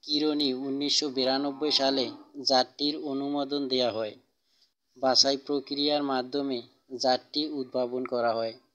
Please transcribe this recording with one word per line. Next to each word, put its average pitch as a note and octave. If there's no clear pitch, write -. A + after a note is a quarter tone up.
কিরণী D3+
উনিশশো C#3
বিরানব্বই C#3
সালে C3+
জাতটির C3
অনুমোদন C#3+
দেয়া B2+
হয়। G#2+
বাছাই C3
প্রক্রিয়ার D3
মাধ্যমে C3+
জাতটি B2+
উদ্ভাবন B2+
করা A#2+
হয়। A2+